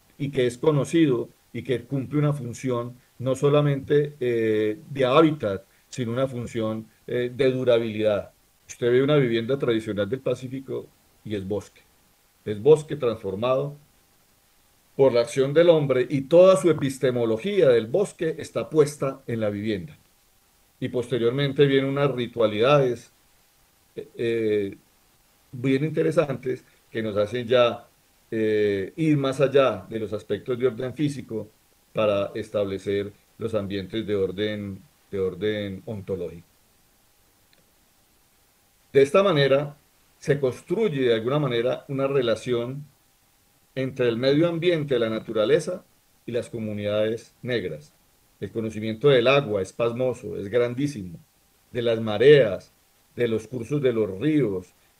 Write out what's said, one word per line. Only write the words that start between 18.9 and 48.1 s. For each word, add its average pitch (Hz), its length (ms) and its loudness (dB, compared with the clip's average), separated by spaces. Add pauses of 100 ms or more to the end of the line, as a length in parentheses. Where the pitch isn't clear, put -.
en 117 140 -6
la 107 100 0
vivienda. 104 480 -6 (800)
Y 127 100 -6
posteriormente 127 760 0
vienen 135 240 2
unas 139 220 0
ritualidades, 120 1000 0 (840)
eh, - 200 -14
eh, 110 600 -2 (760)
bien 135 320 0
interesantes 151 840 -2 (260)
que 117 100 -4
nos 107 160 -4
hacen 110 300 -2
ya, 120 400 2 (420)
eh, 107 640 0
ir 156 220 2
más 135 220 -2
allá 127 500 2
de 113 100 -6
los 107 140 -6
aspectos 120 460 -6
de 127 80 2
orden 120 260 -6
físico 120 540 -6 (460)
para 104 420 0
establecer 101 760 -4 (260)
los 110 180 -6
ambientes 98 500 -6
de 104 100 -4
orden, 101 640 -4 (280)
de 98 100 -6
orden 95 640 -4
ontológico. 90 600 -10 (2500)
De 135 100 6
esta 185 220 4
manera, 147 540 2 (420)
se 143 200 0
construye 147 640 0
de 120 100 4
alguna 120 260 0
manera 127 480 -2
una 135 200 -2
relación 127 800 -2 (880)
entre 123 360 -2
el 113 80 0
medio 143 300 4
ambiente, 160 520 0
la 113 100 0
naturaleza 120 760 0 (400)
y 117 60 -10
las 117 180 -6
comunidades 107 920 -4
negras. 92 520 -6 (460)